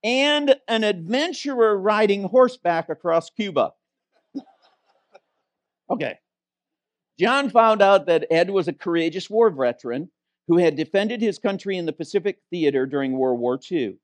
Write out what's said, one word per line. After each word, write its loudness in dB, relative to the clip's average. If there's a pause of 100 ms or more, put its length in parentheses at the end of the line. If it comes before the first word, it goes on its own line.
and 2 (100)
an 0
adventurer 0
riding 0
horseback 0
across -2
Cuba. -2 (2250)
Okay. -6 (1000)
John 0
found 4
out 6
that 2
Ed 2
was 0
a -6
courageous -4
war 4
veteran -4 (360)
who 4
had 2
defended -2
his -2
country -4
in -6
the -6
Pacific -6 (100)
Theater 0
during -4
World 0
War -2
Two. -6